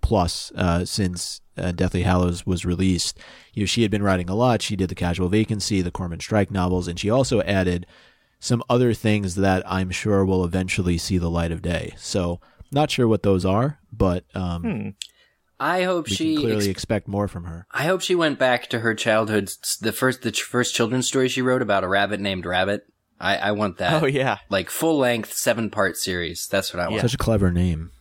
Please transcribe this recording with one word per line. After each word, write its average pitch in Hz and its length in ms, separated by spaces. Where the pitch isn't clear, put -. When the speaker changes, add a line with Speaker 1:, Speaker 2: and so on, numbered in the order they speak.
Speaker 1:
plus, - 540
uh, 87 300
since, - 540
uh, 90 160
Deathly 90 300
Hallows 90 460
was 90 180
released, 90 540
you 104 80
know, 98 60
she 117 160
had 101 80
been 104 120
writing 92 260
a 92 60
lot. 117 280
She 104 120
did 92 140
the - 60
Casual 87 340
Vacancy, 104 540
the 87 80
Cormoran 85 280
Strike 104 320
novels, 90 360
and 87 120
she 101 120
also 127 320
added 90 420
some 120 320
other 123 240
things 104 400
that 95 260
I'm 92 200
sure 98 340
will 92 180
eventually 90 540
see 92 220
the 85 100
light 85 220
of 80 100
day. 82 360
So 87 420
not 147 180
sure 123 180
what 110 160
those 95 220
are, 113 340
but, 92 340
um, 90 280
Speaker 2:
Hmm. 113 260
Speaker 3:
I 175 240
hope 180 260
Speaker 1:
we 101 60
Speaker 3:
she 160 180
Speaker 1:
can 151 80
clearly 110 240
Speaker 3:
ex- - 20
Speaker 1:
expect 98 400
more 101 220
from 87 160
her. 85 260
Speaker 3:
I - 120
hope 180 180
she 185 140
went 160 220
back 127 300
to 123 120
her 113 140
childhood, 107 520
s-, - 320
the - 160
first, 127 300
the 117 80
ch-, - 100
first - 340
children's 123 320
story 131 220
she 127 120
wrote 127 200
about 101 240
a - 20
rabbit 98 320
named 95 260
Rabbit. 92 400
I, 95 180
I - 140
want 101 260
that. 160 260
Speaker 2:
Oh, - 40
yeah. 135 320
Speaker 3:
Like, 95 200
full-length, 127 640
seven-part 104 640
series. 87 520
That's - 260
what 87 80
I 87 60
want. 107 80
Speaker 2:
Yeah. 107 80
Speaker 1:
Such 117 100
a 113 40
clever 101 340
name. 87 500